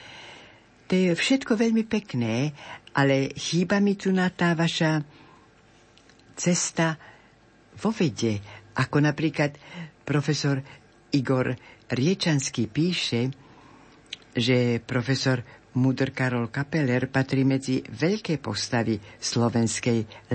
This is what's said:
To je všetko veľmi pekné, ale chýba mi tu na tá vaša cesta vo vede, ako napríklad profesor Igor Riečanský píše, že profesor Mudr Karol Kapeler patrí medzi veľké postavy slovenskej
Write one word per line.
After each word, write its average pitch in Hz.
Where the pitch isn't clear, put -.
To -
je 185
všetko 269
veľmi 226
pekné, 127
ale 135
chýba 180
mi 202
tu 190
na 185
tá 175
vaša 160
cesta 165
vo 220
vede, 113
ako -
napríklad 151
profesor 143
Igor 127
Riečanský 135
píše, 139
že 120
profesor 131
Mudr 131
Karol 123
Kapeler 131
patrí 135
medzi 135
veľké 160
postavy 110
slovenskej 117